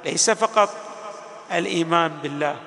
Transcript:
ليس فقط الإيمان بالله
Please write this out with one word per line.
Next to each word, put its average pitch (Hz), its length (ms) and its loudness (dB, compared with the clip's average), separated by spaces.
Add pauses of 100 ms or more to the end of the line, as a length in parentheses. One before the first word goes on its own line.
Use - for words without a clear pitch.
ليس 165 260 2
فقط 214 440 4 (760)
الإيمان 170 600 2 (100)
بالله 147 340 -2 (100)